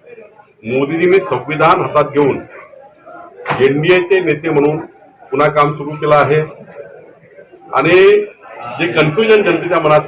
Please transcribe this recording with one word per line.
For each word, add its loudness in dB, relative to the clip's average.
मोदीजींनी 0
संविधान -2
हातात -2
घेऊन 0
एनडीएचे 2
नेते -2
म्हणून 0
पुन्हा 0
काम 0
सुरू -10
केलं -2
आहे 2
आणि 2
जे -4
कन्फ्युजन 2
जनतेच्या -2
मनात 2